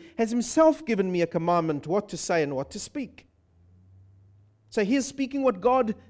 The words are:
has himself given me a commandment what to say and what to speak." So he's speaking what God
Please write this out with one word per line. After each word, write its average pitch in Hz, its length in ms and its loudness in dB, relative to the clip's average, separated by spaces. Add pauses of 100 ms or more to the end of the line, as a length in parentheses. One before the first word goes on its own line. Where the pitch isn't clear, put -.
(160)
has 226 140 -2
himself 311 540 2
given 190 280 0
me 175 100 2
a 165 40 2
commandment 165 600 0
what 202 220 -2
to 175 80 -10
say 170 260 0
and 143 140 -2
what 139 140 -6
to 208 80 -12
speak." - 480 -10 (1400)
So 214 140 0
he's 254 220 2
speaking 269 360 -4
what 214 180 0
God 247 340 2 (160)